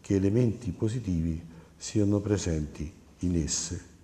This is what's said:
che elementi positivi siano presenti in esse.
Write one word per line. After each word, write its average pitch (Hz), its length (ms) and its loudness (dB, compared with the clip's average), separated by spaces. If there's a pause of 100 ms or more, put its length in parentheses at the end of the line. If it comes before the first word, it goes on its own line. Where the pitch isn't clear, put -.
che - 160 2
elementi 101 540 2
positivi 90 680 -2 (360)
siano 101 440 2
presenti 82 720 -2 (280)
in 90 160 0
esse. - 540 -4 (140)